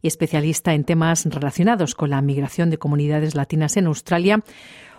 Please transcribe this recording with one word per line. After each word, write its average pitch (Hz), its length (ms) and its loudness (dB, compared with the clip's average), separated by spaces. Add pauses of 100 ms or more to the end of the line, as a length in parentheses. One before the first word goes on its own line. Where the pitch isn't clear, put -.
y 165 60 -2
especialista 156 640 0
en 147 120 0
temas 165 400 2
relacionados 160 680 0
con 147 160 -4
la 139 120 0
migración 143 480 0
de 160 100 -2
comunidades 147 560 0
latinas 156 420 0
en 185 100 2
Australia, 180 560 0 (560)